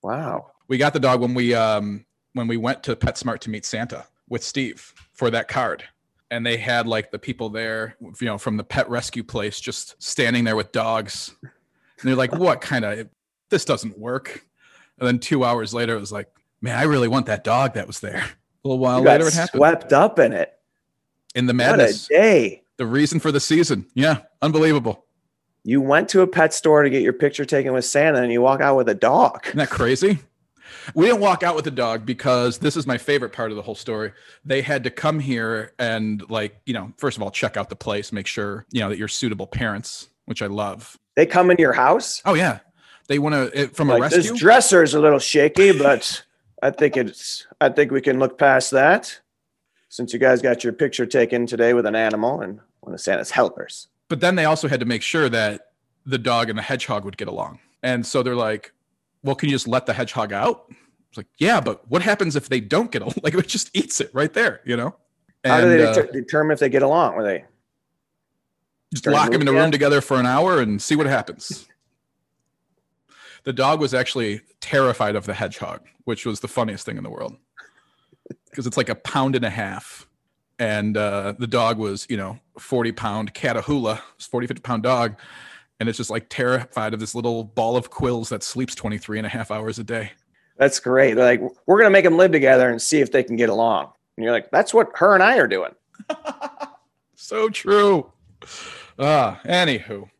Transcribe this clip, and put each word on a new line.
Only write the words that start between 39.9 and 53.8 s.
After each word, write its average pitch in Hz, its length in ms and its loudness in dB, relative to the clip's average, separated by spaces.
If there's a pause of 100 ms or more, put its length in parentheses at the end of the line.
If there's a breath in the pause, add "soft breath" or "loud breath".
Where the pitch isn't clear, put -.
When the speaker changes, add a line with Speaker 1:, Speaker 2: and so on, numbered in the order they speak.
Speaker 2:
which - 160 -10
I 107 60 -4
love. 101 500 -8 (180)
Speaker 1:
They 160 100 6
come 180 260 4
in 175 60 4
your 147 160 4
house? 151 520 2
Speaker 2:
Oh, 202 100 2
yeah. 151 240 0 (500 soft breath)
They 143 100 0
wanna, 143 340 0
it, 139 220 -4
from 147 140 2
a 120 80 6
Speaker 1:
Like, 131 140 2
"This 170 160 4
Speaker 2:
rescue? 233 100 -4
Speaker 1:
dresser 196 460 8
is 143 100 2
a 151 80 2
little 151 180 6
shaky, 151 580 4
but 139 460 2 (380)
I 135 100 2
think 147 240 0
it's, - 500 -6 (140)
I 143 100 4
think 131 220 0
we 135 80 0
can 131 200 0
look 131 180 0
past 135 340 4
that 147 480 2 (720)
since - 240 -8
you 117 60 -4
guys 127 220 4
got 123 220 0
your 120 100 -2
picture 131 320 -2
taken 120 420 0
today 117 260 2
with 120 120 2
an 107 100 -2
animal 113 460 -2
and 101 180 -12 (220)
one 95 120 -16
of 90 80 -14
Santa's 92 300 -4
helpers." - 560 -4 (220)